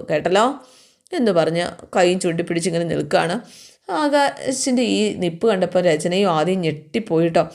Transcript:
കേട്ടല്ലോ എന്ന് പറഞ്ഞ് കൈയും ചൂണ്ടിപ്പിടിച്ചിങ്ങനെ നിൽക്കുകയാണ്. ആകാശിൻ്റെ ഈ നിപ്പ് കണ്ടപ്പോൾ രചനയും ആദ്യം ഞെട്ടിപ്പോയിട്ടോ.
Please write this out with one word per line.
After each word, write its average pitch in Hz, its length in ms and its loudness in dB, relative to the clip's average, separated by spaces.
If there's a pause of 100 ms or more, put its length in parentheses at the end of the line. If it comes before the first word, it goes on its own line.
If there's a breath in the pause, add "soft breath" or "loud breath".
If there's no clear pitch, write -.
കേട്ടല്ലോ 170 400 2 (680 soft breath)
എന്ന് 247 180 0
പറഞ്ഞ് 165 340 2 (260)
കൈയും 180 280 4
ചൂണ്ടിപ്പിടിച്ചിങ്ങനെ 170 680 -2
നിൽക്കുകയാണ്. 165 500 -2 (540 loud breath)
ആകാശിൻ്റെ 277 1000 0
ഈ 196 120 0 (140)
നിപ്പ് 175 320 -4
കണ്ടപ്പോൾ 185 360 0
രചനയും 175 480 2
ആദ്യം 170 300 0
ഞെട്ടിപ്പോയിട്ടോ. 165 840 0 (120)